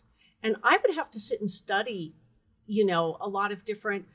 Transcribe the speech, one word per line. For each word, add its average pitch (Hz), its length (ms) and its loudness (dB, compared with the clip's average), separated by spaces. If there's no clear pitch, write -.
And 220 200 0
I 311 220 6
would 403 120 2
have - 140 -6
to 220 100 -2
sit - 200 -2
and 208 100 -2
study, 196 640 -4
you 214 200 2
know, 170 340 2
a 202 80 -6
lot 196 240 -2
of 185 120 -12
different 202 500 -6